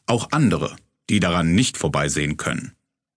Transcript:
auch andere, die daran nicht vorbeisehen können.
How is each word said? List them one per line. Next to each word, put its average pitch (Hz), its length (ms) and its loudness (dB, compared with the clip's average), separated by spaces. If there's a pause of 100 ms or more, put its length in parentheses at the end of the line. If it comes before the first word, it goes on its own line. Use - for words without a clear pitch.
auch - 280 -2
andere, 104 440 0 (320)
die 104 100 2
daran 85 360 2
nicht - 240 2
vorbeisehen 73 580 -2
können. - 360 -6 (440)